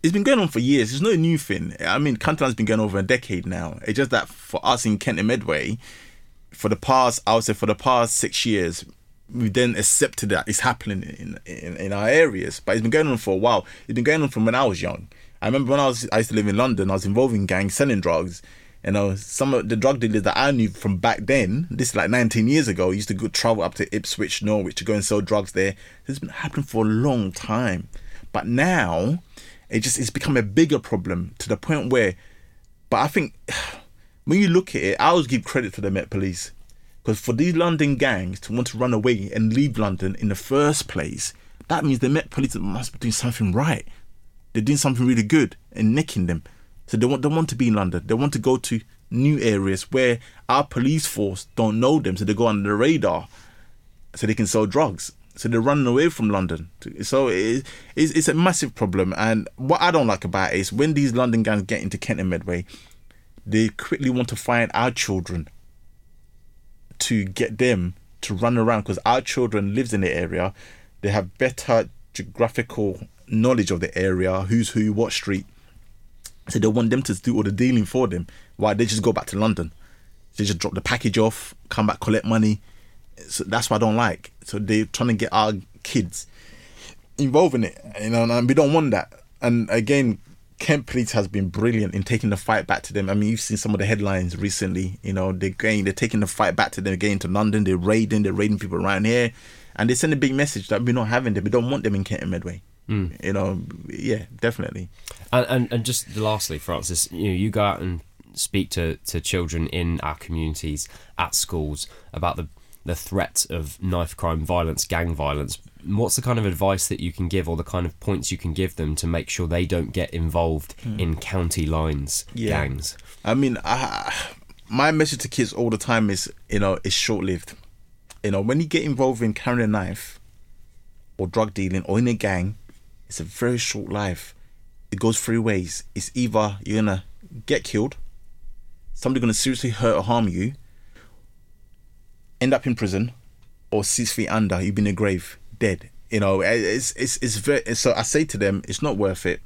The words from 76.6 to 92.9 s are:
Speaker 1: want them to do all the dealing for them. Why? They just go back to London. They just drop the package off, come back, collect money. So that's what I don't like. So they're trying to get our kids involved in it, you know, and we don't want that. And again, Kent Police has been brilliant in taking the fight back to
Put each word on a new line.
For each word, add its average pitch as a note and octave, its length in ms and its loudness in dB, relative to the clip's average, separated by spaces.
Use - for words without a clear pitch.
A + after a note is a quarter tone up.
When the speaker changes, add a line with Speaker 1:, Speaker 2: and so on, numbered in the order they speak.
Speaker 1:
want A2+ 240 4
them C3 100 2
to C#3 140 -2
do A#2 200 -2
all G#2+ 60 2
the G2+ 100 0
dealing A#2+ 340 2
for B2+ 220 0
them. F2 200 -4
Why? G#2 200 2
They A#2 100 4
just G#2+ 160 -2
go A2+ 100 4
back - 160 -2
to G2 120 -4
London. F#2 340 0
They G#2 80 0
just G2 140 0
drop F#2 160 -4
the F2+ 60 -4
package A#2 360 0
off, - 380 0
come A2 180 2
back, - 120 -2
collect A2 240 0
money. A2 380 2
So - 180 -6
that's A2 240 -2
what G#2+ 80 2
I - 20 2
don't A2 160 4
like. A2+ 360 0
So - 160 -6
they're G#2+ 260 2
trying - 220 -2
to A#2 80 2
get A#2 180 -2
our G#2+ 200 4
kids - 460 -4
involved C#3+ 380 4
in A#2 80 2
it, - 180 -6
you A2 120 -4
know, A#2 180 4
and A#2+ 180 2
we C3+ 60 4
don't D3 200 6
want D#3 180 4
that. G2 200 -2
And A#2+ 300 2
again, A#2 480 2
Kent C#3+ 260 0
Police B2 280 -2
has G2+ 140 2
been G2 220 -2
brilliant G#2 460 0
in G2 80 -2
taking A2 260 0
the G2 80 0
fight G#2 300 -2
back - 160 -2
to - 100 -14